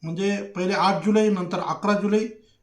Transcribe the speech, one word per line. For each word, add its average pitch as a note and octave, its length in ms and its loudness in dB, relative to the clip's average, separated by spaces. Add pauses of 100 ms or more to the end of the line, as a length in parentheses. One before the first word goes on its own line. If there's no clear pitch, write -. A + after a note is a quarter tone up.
म्हणजे G3+ 520 -4
पहिले F#3 180 0
आठ F3 320 2
जुलै, G#3+ 240 4
नंतर F3+ 300 -2
अकरा G3+ 340 -2
जुलै, G#3 340 0 (360)